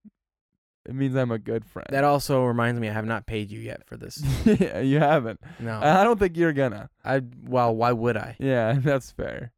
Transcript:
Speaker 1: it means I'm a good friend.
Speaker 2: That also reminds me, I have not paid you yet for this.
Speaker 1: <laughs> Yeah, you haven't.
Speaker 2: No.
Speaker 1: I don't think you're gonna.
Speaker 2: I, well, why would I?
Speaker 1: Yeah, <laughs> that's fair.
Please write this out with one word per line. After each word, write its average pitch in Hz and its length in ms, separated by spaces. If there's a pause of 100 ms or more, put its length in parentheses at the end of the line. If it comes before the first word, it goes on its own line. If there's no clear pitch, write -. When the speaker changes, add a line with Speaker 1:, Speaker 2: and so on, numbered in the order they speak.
(880)
Speaker 1:
it 123 60
means 131 220
I'm 127 160
a 113 80
good 110 260
friend. - 240
Speaker 2:
That 139 140
also 139 400
reminds 120 360
me, 110 80
I 104 60
have 110 120
not 113 200
paid 107 240
you 107 120
yet 113 260
for 117 100
this. 139 240 (140)
Speaker 1:
<laughs> - 100
Yeah, 165 360
you 135 180
haven't. 143 400 (200)
Speaker 2:
No. 113 220
Speaker 1:
I 180 220
don't 226 160
think 175 180
you're 165 160
gonna. 131 360 (140)
Speaker 2:
I, 135 180 (220)
well, 120 320
why 120 180
would 117 240
I? 117 200
Speaker 1:
Yeah, 123 360
<laughs> 139 40
that's 135 320
fair. - 480